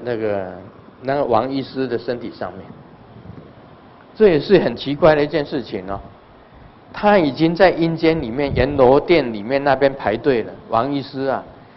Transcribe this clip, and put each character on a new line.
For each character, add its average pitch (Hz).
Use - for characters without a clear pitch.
那 120
个， 101
那 131
个 143
王 117
医 135
师 127
的 117
身 120
体 113
上 92
面。 92
这 214
也 156
是 170
很 120
奇 135
怪 156
的 147
一 147
件 147
事 143
情 98
哦。 98
他 208
已 151
经 160
在 180
阴 165
间 160
里 120
面， 139
阎 135
罗 135
殿 143
里 107
面 135
那 139
边 135
排 110
队 123
了， 92
王 120
医 143
师 135
啊， 113